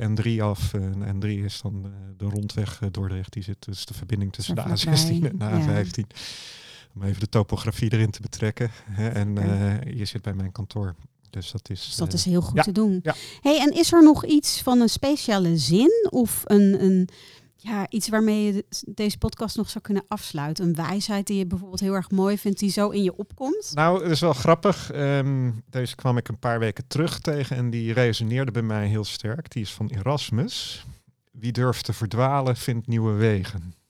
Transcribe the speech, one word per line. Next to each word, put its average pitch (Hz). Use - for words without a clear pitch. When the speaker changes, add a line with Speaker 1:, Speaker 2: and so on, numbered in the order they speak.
Speaker 1:
N 107
drie 110
af. 104
Eh, 101
de 98
N 98
drie 101
is -
dan, 101
eh, 98
de 98
rondweg, 104
eh, 101
Dordrecht. 95
Die 98
zit, -
dus 95
de -
verbinding 98
tussen -
de -
Speaker 2:
Zo -
vlakbij. 156
Speaker 1:
A -
zestien 165
en 196
de 104
Speaker 2:
Ja. 107
Speaker 1:
A -
vijftien. 101
Om 98
even 98
de -
topografie 110
erin 110
te -
betrekken, 110
hè. 107
En, 104
Speaker 2:
Zeker. 101
Speaker 1:
eh, 135
je 104
zit 92
bij 101
mijn 95
kantoor. 98
Dus 92
dat -
is, 95
Speaker 2:
Dus -
dat 170
Speaker 1:
eh, 95
Speaker 2:
is 170
heel 180
goed -
Speaker 1:
ja. 185
Speaker 2:
te 208
doen. 190
Speaker 1:
Ja. 156
Speaker 2:
Hey, 285
en 294
is 330
er 339
nog 302
iets -
van 247
een 226
speciale 196
zin 247
of -
een, 202
een, 190
ja, 202
iets 208
waarmee 214
je 208
de-, -
deze 214
podcast -
nog 208
zou -
kunnen 196
afsluiten? 156
Een 170
wijsheid 196
die 202
je 190
bijvoorbeeld 185
heel 196
erg 190
mooi 196
vindt, 196
die 202
zo 208
in 202
je 185
opkomt? 269
Speaker 1:
Nou, 170
het 175
is 143
wel 160
grappig. 160
Ehm, 139
deze 127
kwam 123
ik 117
een 107
paar 117
weken 110
terug 156
tegen 143
en 123
die 113
resoneerde 120
bij 117
mij 107
heel 107
sterk. -
Die 117
is -
van 107
Erasmus. 135
"Wie 120
durft 123
te 110
verdwalen, 127
vindt 117
nieuwe 110
wegen." 98